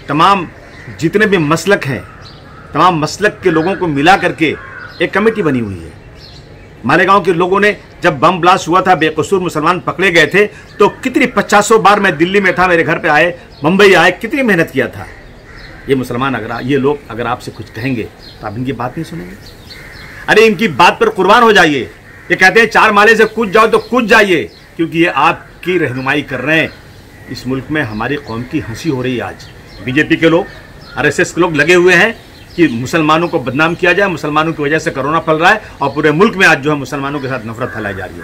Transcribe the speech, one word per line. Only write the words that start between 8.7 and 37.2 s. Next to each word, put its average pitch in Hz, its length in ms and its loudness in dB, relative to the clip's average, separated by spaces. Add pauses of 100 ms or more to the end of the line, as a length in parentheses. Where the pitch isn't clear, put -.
था, 185 140 4
बेकसूर 156 460 -2
मुसलमान 165 400 -2
पकड़े 190 300 -2
गए 160 160 4
थे, 185 200 2
तो - 420 -2
कितनी 254 380 -2
पचासों 208 560 2
बार 202 180 4
मैं 185 160 0
दिल्ली 185 240 2
में 190 140 0
था, 180 140 0
मेरे 170 140 2
घर 151 160 -2
पे 175 100 -2
आए, 165 320 2 (240)
मुंबई 190 300 4
आए, 175 160 4
कितनी 226 320 -6
मेहनत 202 280 0
किया 120 180 -2
था। 92 180 -12 (840)
ये 135 60 2
मुसलमान 127 400 -4
अगर 110 160 -8
आ-, 117 100 -8
ये 131 160 -2
लोग 139 220 0 (120)
अगर 117 160 -8
आपसे 123 240 -6
कुछ - 200 -16
कहेंगे, 117 320 -6
तो - 440 -14
आप 104 100 -10
इनकी 127 160 -6
बात 127 180 -6
नहीं 160 140 -10
सुनेंगे। 180 320 -16 (920)
अरे, 214 180 6
इनकी 214 220 0
बात 175 320 2
पर 226 80 2
कुर्बान 214 340 2
हो 226 100 4
जाइए। 160 300 2 (480)
ये 175 60 0
कहते 185 240 4
हैं, 226 100 2
"चार 202 220 2
माले 214 240 4
से 220 80 4
कूद 214 260 -4
जाओ", 220 160 4
तो 220 120 2
कूद 233 280 -2
जाइए, 196 440 2 (260)
क्योंकि 165 220 -4
ये 165 80 4
आपकी 170 720 -2
रहनुमाई 135 440 -2
कर 131 180 -8
रहे 156 200 0
हैं। 131 120 -4 (580)
इस 120 160 -12
मुल्क 131 240 -4
में 151 120 -2
हमारी 117 340 -4
कौम 113 260 -10
की 143 180 -6
हंसी 113 300 -8
हो 127 120 -4
रही 127 140 -4
है 107 60 -6
आज। 90 240 -12 (380)
बीजेपी 143 320 0
के 156 120 2
लोग, 175 180 2 (500)
आरएसएस 143 360 -2
के - 80 -4
लोग 175 140 0
लगे 151 200 2
हुए 180 200 4
हैं 214 320 0 (300)
कि 165 120 4
मुसलमानों 156 600 0
को 160 120 -2
बदनाम 147 340 -2
किया 175 180 0
जाए, 196 160 2
मुसलमानों 156 440 -2
की 151 100 -6
वजह 151 160 0
से 156 120 -4
कोरोना 147 300 -2
फैल 156 160 0
रहा 170 140 4
है 214 120 0 (200)
और 139 60 -2
पूरे 147 240 0
मुल्क 185 240 2
में 190 100 2
आज 160 120 4
जो 143 140 -2
है 151 40 -2
मुसलमानों 139 440 -8